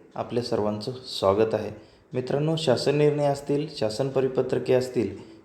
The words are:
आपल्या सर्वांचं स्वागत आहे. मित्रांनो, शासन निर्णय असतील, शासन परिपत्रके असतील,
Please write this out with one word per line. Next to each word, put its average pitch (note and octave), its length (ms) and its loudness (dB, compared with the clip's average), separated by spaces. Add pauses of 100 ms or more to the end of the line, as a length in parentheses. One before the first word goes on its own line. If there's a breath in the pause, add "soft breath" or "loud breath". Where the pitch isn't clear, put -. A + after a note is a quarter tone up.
(160)
आपल्या A#2+ 280 -4
सर्वांचं G#2+ 480 -2
स्वागत A2 640 2
आहे. G#2 180 -4 (420 loud breath)
मित्रांनो, C#3+ 420 0
शासन C#3+ 420 2
निर्णय D3 280 4
असतील, C#3+ 420 -2 (100)
शासन A2 320 -2
परिपत्रके C3 640 0
असतील, B2 440 0 (260 loud breath)